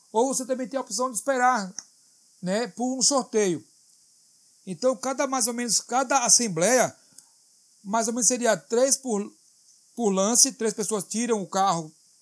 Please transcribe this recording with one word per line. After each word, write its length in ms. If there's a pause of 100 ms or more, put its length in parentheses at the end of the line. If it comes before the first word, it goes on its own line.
(120)
Ou 200
você 120
também 240
tem 100
a 40
opção 280
de 60
esperar, 560 (720)
né, 260
por 280
um 60
sorteio. 640 (1000)
Então, 300
cada, 300
mais 200
ou 80
menos, 260
cada 440
assembleia, 680 (880)
mais 240
ou 80
menos 120
seria 300
três 400
por, 340 (640)
por 160
lance, 420
três 200
pessoas 320
tiram 380
o 40
carro, 460 (300)